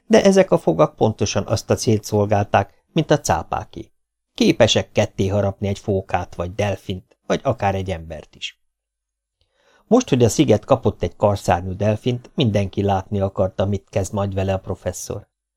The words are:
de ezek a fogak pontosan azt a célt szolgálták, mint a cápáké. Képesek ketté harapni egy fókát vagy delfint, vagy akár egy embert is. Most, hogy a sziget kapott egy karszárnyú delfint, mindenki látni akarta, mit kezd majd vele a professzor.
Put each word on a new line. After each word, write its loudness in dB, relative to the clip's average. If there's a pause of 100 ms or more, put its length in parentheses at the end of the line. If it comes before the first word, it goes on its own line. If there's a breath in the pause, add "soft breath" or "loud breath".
de 6
ezek 6
a 4
fogak 0
pontosan 0
azt -2
a 4
célt 0
szolgálták, 0
mint 0
a 2
cápáké. -6 (420)
Képesek 2
ketté -2
harapni -2
egy -4
fókát -6
vagy -8
delfint, -6 (120)
vagy -2
akár -2
egy -6
embert -12
is. -16 (1200)
Most, 2
hogy 4
a 6
sziget 2
kapott 0
egy -4
karszárnyú -2
delfint, -2
mindenki -2
látni -2
akarta, -2
mit -4
kezd -4
majd -4
vele -2
a -2
professzor. -10 (280)